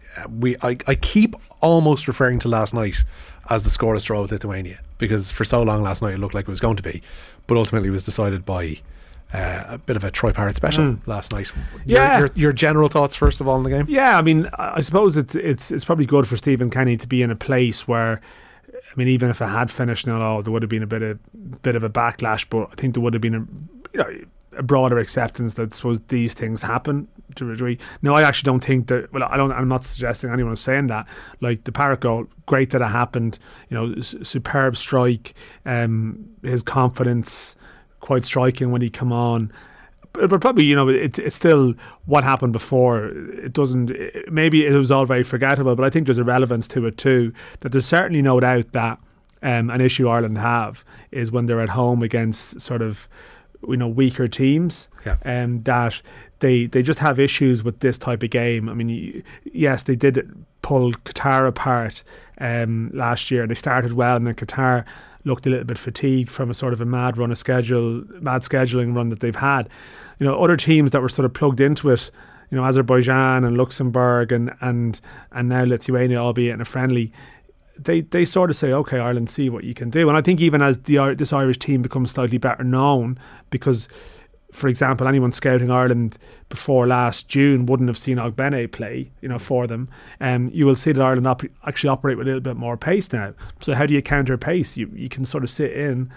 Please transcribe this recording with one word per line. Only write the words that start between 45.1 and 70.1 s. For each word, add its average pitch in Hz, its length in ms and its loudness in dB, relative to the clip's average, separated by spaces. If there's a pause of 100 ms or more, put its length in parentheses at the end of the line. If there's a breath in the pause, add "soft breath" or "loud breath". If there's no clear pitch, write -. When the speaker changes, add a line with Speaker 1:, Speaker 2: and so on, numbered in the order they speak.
Speaker 2:
forgettable, 131 540 2
but 131 80 2
I 139 40 4
think 156 180 2
there's 123 100 4
a 123 80 0
relevance 123 440 0
to 120 180 -2
it 110 100 -6
too, 123 340 2 (300 loud breath)
that 123 100 -6
there's 131 140 0
certainly 170 360 2
no 127 200 4
doubt 123 320 2
that, 113 260 -2 (420)
um, 120 280 0
an 120 100 -2
issue 127 300 2
Ireland 113 300 0
have 117 440 -2 (280 loud breath)
is 117 200 -6
when 120 140 0
they're 117 160 0
at 113 80 -2
home 120 340 0
against 113 560 -4
sort 120 220 -6
of 110 260 -8 (600 loud breath)
you 127 100 -2
know, 123 100 -2
weaker 127 400 2
teams, 143 600 0 (160)
Speaker 1:
Yeah. - 200 0
Speaker 2:
um, 120 380 -4
that 123 380 0 (380 loud breath)
they, 123 260 4
they 127 160 2
just 135 180 0
have 143 200 2
issues 135 440 2
with 113 160 -6
this 127 180 0
type 120 260 -4
of 117 80 -4
game. 117 380 0
I 107 40 -8
mean, 117 140 -4
y-, - 340 -8 (320 loud breath)
yes, 147 300 0
they 135 120 0
did 131 360 0 (300)
pull 127 320 0
Qatar 131 540 0
apart, 120 560 -2 (360 loud breath)
um, 117 540 -2
last 123 360 -4
year, 123 120 2
and 113 100 -4
they 117 40 -2
started 123 380 0
well, 123 220 2
and 120 100 0
then 117 80 -2
Qatar 123 500 0 (400 loud breath)
looked 135 220 -4
a 139 60 2
little 120 140 -2
bit 120 120 -6
fatigued 131 540 -2
from 123 180 -6
a 120 60 -6
sort 123 180 -4
of 113 80 -6
a 120 40 -4
mad 123 320 -2
run 120 140 -2
of 117 60 -4
schedule, 120 640 0 (180)
mad 131 200 -2
scheduling 123 540 0
run 120 140 0
that 110 100 -6
they've 117 160 -2
had. 135 340 0 (480 loud breath)